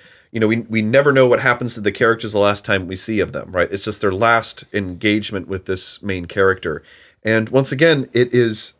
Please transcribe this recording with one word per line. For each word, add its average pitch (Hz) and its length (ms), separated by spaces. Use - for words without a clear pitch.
you 110 80
know, 107 80
we, 117 120
we 110 200
never 135 320
know 131 140
what 120 120
happens 123 360
to 113 60
the 101 120
characters 113 400
the 104 60
last 101 260
time 95 220
we 92 100
see 107 240
of 78 100
them, 71 220
right? 87 180
It's - 140
just 107 160
their 101 100
last 113 640
engagement 101 760
with 95 200
this - 340
main 95 240
character. 92 580
And 110 240
once 131 240
again, 143 400
it 120 220
is 113 460